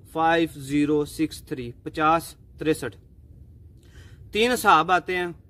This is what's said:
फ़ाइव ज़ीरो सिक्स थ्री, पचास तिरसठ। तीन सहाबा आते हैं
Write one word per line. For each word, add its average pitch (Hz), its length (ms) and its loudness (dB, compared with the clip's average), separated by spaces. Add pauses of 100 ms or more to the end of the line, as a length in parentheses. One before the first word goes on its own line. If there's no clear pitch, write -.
(140)
फ़ाइव 165 360 2 (100)
ज़ीरो 147 480 0
सिक्स - 360 -6
थ्री, 123 300 -10 (120)
पचास 160 500 0 (240)
तिरसठ। 143 340 -4 (1400)
तीन 233 220 2
सहाबा 185 400 4
आते 185 200 -2
हैं 175 180 -4 (160)